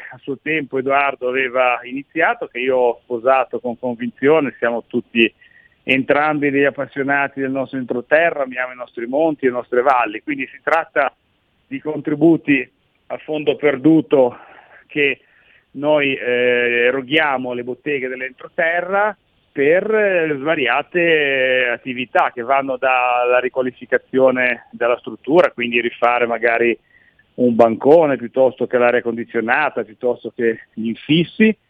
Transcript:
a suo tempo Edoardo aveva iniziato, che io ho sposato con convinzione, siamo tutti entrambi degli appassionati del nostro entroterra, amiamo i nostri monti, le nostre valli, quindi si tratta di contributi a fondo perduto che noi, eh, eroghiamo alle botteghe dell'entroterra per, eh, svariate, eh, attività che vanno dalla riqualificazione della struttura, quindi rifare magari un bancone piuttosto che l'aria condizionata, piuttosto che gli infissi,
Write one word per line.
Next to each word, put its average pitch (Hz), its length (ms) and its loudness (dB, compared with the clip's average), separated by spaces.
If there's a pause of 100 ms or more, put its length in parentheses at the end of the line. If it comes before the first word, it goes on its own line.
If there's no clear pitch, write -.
a 131 100 -20
suo 135 180 -10
tempo 151 400 -6
Edoardo 135 500 -2
aveva 127 560 0
iniziato, 160 600 -4
che 120 140 -10
io 131 180 0
ho 120 260 0
sposato 123 560 -2
con 117 180 -8
convinzione, 127 800 -2
siamo 117 300 -4
tutti 117 460 0 (500)
entrambi 143 680 0
degli 139 140 2
appassionati 139 760 -4
del 131 100 -4
nostro 135 280 -6
entroterra, 139 640 -2
amiamo 127 280 -6
i 123 60 -18
nostri 120 300 -10
monti, 147 380 -2
le 123 60 2
nostre 123 300 -2
valli, 120 400 0
quindi 139 260 -8
si - 160 -20
tratta 151 500 -2 (540)
di 135 140 -10
contributi 151 880 0 (380)
a 123 100 -10
fondo 151 380 -4
perduto 143 840 2 (500)
che 139 320 -2 (520)
noi, 143 440 0
eh, 120 720 0
eroghiamo 135 640 -2
alle 123 120 -8
botteghe 127 440 -6
dell'entroterra 175 1080 -4 (360)
per, 175 420 2
eh, 185 420 0
svariate, 143 640 -2
eh, 135 720 2
attività 127 640 -2
che 120 80 -8
vanno 135 360 -2
dalla 123 600 2
riqualificazione 127 1300 0
della 117 260 -2
struttura, 131 540 0
quindi 120 280 -4
rifare 120 460 0
magari 117 520 0 (580)
un 123 200 2
bancone 127 600 4
piuttosto 117 480 0
che 123 140 0
l'aria 120 220 2
condizionata, 117 840 -4
piuttosto 120 520 -6
che 113 380 -4
gli 113 140 -6
infissi, 170 680 0 (140)